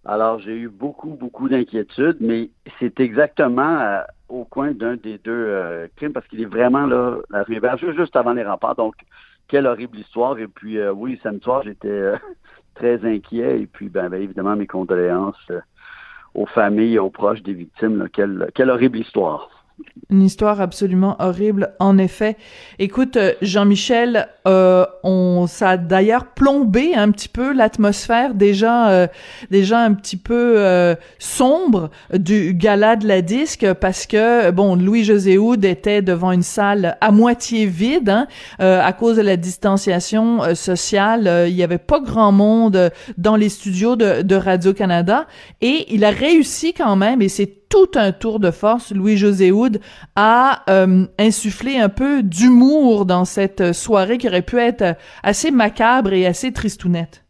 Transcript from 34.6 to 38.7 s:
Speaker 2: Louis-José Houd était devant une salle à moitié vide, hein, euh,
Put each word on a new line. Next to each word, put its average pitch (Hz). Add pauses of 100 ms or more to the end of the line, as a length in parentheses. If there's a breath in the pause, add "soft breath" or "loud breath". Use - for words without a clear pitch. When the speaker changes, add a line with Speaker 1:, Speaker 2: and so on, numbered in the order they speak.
Speaker 2:
Louis-José 196
Houd 220
était 202
devant 180
une 180
salle 202
à 214
moitié 226
vide, 208
hein, 233 (320 loud breath)
euh, 185